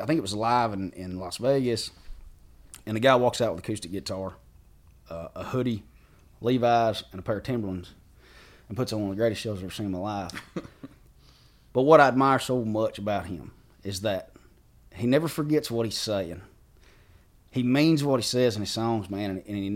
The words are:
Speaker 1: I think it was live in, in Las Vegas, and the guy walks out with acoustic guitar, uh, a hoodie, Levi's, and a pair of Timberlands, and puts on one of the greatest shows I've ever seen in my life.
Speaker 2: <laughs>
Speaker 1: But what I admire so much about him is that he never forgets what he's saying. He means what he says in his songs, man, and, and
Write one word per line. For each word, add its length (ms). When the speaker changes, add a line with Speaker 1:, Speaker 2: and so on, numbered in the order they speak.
Speaker 1:
I 60
think 100
it 40
was 120
live 400
in, 200
in 260
Las 180
Vegas, 540
and 80
the 40
guy 160
walks 240
out 140
with 100
acoustic 280
guitar, 420
uh, 240
a 80
hoodie, 400
Levi's, 720
and 80
a 20
pair 160
of 60
Timberlands, 500
and 80
puts 180
on 80
one 100
of 40
the 60
greatest 200
shows 180
I've 60
ever 80
seen 120
in 60
my 80
life. 320
Speaker 2:
<laughs> 80
Speaker 1:
But 100
what 180
I 60
admire 320
so 260
much 320
about 300
him 240
is 180
that 300
he 120
never 200
forgets 420
what 160
he's 120
saying. 440
He 120
means 400
what 160
he 40
says 320
in 60
his 100
songs, 380
man, 220
and, 160
and 100